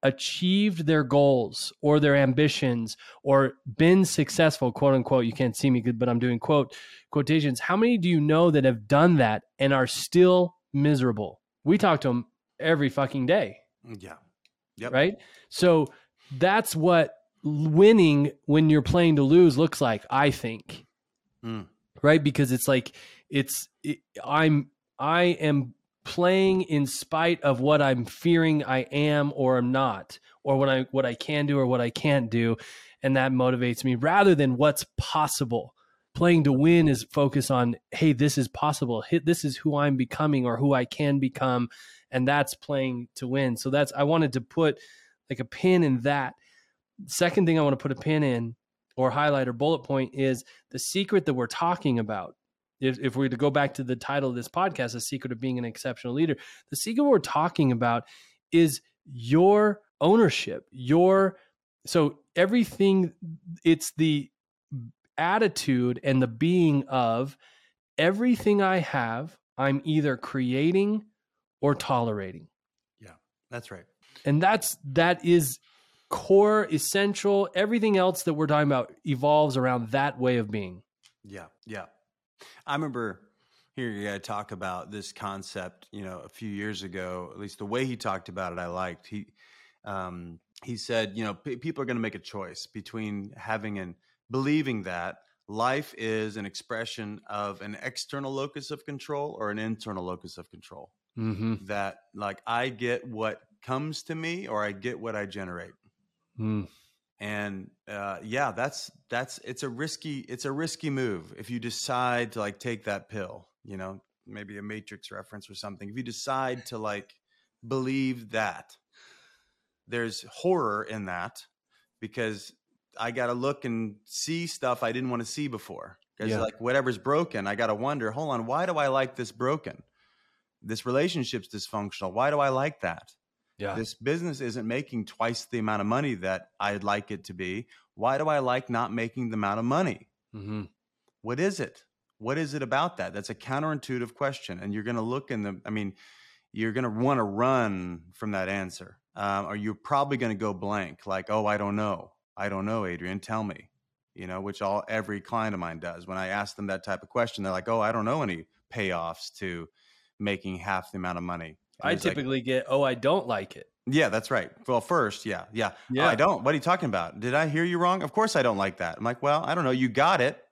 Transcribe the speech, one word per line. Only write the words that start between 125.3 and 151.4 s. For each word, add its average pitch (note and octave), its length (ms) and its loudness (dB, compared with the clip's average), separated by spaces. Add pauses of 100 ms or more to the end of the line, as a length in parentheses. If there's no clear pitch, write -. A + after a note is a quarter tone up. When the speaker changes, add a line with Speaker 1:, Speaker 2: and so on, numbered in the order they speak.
Speaker 2:
before. G#2 500 -12 (200)
'Cause, A2 120 -6
Speaker 1:
Yeah. A2 120 -2
Speaker 2:
like, A2 180 -6
whatever's B2+ 380 0
broken, C#3 500 -2
I G#2 80 -4
gotta G#2+ 200 0
wonder, A#2+ 360 -4
"Hold D3 200 -6
on, A#2 160 -4
why D3+ 180 -2
do F#3 120 -4
I D3 100 0
like C3 280 -2
this A#2+ 160 -8
broken? C3 520 -6 (800)
This A2 240 -8
relationship's C3 640 -2
dysfunctional. G2+ 640 -8
Why B2 200 -2
do D3 80 -2
I C#3 100 2
like C3+ 320 -4
that? E2 320 -8 (460)
Speaker 1:
Yeah. G2 160 -6
Speaker 2:
This A2 180 -8
business D3+ 480 -6
isn't A#2 260 -8
making A#2+ 380 -6
twice A#2 400 -6
the A#2+ 140 -6
amount G#2+ 220 -2
of G2+ 60 -2
money B2+ 280 -2
that F#2 440 -6
I'd G#2 240 -4
like G2+ 280 -2
it G2+ 140 -12
to G2 80 -16
be. F#2 340 -8 (280)
Why B2+ 220 -2
do D#3 120 -2
I D3 100 0
like B2+ 300 -2
not A#2+ 220 -2
making A#2 380 -6
the A2 60 -6
amount G#2 240 -2
of A#2 60 -4
money? C#3+ 440 -2 (260)
Speaker 1:
Mm-hmm. G#2 280 -8 (580)
Speaker 2:
What A#2+ 180 -6
is F#3+ 200 -2
it? - 240 -10 (340)
What B2 220 -4
is D3 160 -6
it C#3+ 80 -4
about C#3 340 -2
that?" F2+ 160 -8
That's G2 160 -10
a A2+ 60 -8
counterintuitive C3 800 -6
question. B2+ 440 -8
And G2+ 140 -8
you're G#2+ 100 -6
gonna A#2 200 -4
look B2+ 280 -6
in A2 120 -6
the, G2 220 -8
I - 40 -10
mean, G#2 260 -6 (560)
you're A2+ 220 -4
gonna B2+ 160 -4
wanna A#2+ 340 0
run G2+ 920 -2
from G#2+ 180 -8
that F#2+ 180 -4
answer. F#2 500 -10 (160)
Um, G2+ 320 -4
or G2+ 80 -8
you're G#2 200 -6
probably C#3 420 -2
gonna A2+ 180 -2
go G#2 180 -4
blank, G2 540 -8
like, F#2+ 220 -6
"Oh, G#2+ 180 0